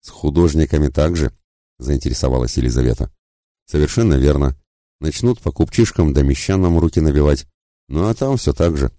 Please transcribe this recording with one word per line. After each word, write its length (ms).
"С 40
художниками 760
также?" — 460
заинтересовалась 760
Елизавета. 540
"Совершенно 500
верно. 420
Начнут 400
по 100
купчишкам 640
да 100
мещанам 560
руки 220
набивать. 460
Ну 180
а 80
там 220
все 160
так 240
же". 220